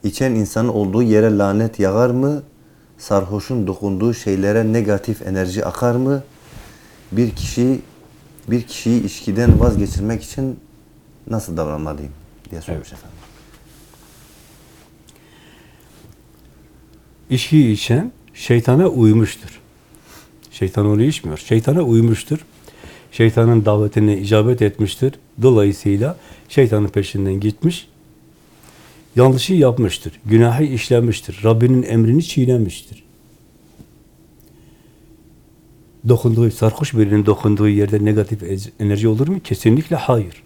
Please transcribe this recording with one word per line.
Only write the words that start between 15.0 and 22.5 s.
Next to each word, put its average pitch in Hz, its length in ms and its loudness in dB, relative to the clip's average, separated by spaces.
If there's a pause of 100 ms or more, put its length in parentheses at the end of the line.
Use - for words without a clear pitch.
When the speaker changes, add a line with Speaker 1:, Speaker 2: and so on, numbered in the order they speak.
Speaker 2:
İçki 131 420 2
içen 135 400 -2 (220)
şeytana 127 540 2
uymuştur. 110 720 2 (920)
Şeytan 101 340 -2
onu 107 180 2
içmiyor. 107 340 -4
Şeytana 135 440 0
uymuştur. 117 640 0 (680)